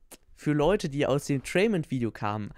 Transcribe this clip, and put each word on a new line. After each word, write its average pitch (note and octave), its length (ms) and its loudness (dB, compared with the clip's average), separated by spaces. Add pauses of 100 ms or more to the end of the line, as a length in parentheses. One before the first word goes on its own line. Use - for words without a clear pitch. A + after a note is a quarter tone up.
(340)
für - 180 0
Leute, D#3 360 2
die C#3 180 0
aus C#3 200 2
dem C#3 180 -2
Traymond-Video D#3+ 640 0
kamen, G#2 480 -4